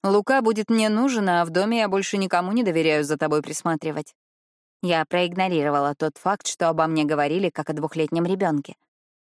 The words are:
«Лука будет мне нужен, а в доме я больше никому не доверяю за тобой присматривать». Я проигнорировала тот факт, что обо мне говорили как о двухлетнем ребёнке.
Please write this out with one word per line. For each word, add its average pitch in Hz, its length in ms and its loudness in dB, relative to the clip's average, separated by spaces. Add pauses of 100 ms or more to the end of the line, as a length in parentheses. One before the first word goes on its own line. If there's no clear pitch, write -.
«Лука 208 380 4
будет 220 280 0
мне 220 180 4
нужен, 220 400 0
а 175 160 4
в 165 60 -6
доме 208 280 0
я 214 100 2
больше 196 300 -2
никому 185 340 0
не 233 100 0
доверяю 160 420 2
за 147 120 -2
тобой 151 260 0
присматривать». 156 720 -6 (680)
Я 165 240 0
проигнорировала 170 920 0
тот 156 220 -4
факт, 196 280 -4
что - 220 -2
обо 160 180 0
мне 156 180 0
говорили 151 460 0
как - 200 -8
о - 20 -2
двухлетнем 156 520 -2
ребёнке. 175 520 -2 (460)